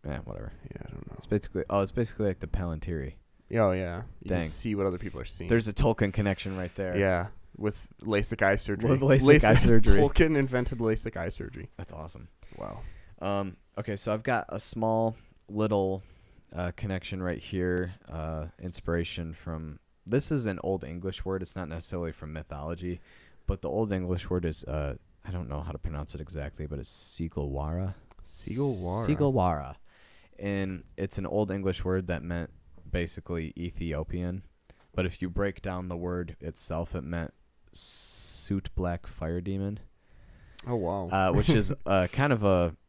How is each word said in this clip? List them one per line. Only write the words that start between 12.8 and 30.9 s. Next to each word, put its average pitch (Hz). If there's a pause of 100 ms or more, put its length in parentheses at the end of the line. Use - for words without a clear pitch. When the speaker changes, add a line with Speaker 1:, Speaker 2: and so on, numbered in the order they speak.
Speaker 1:
Um, 98 (220)
okay, 107
so 107
I've 107
got 120
a 107
small 113 (320)
little, 101 (520)
uh, 90
connection 95
right 90
here, 90 (180)
uh, 80 (160)
inspiration 85
from, 80 (280)
this 127
is 139
an 98
Old 95
English 87
word. 95
It's -
not 90
necessarily 85
from 78
mythology, 82 (460)
but 98
the 78
Old 101
English 90
word 90
is, 80
uh, 71 (320)
I 101
don't 90
know 73
how 80
to 73
pronounce 73
it 78
exactly, 76
but 73
it's -
Sigalwara. 78 (300)
Speaker 2:
Sigalwara. 107
Speaker 1:
Sigalwara. 92 (640)
And 98 (120)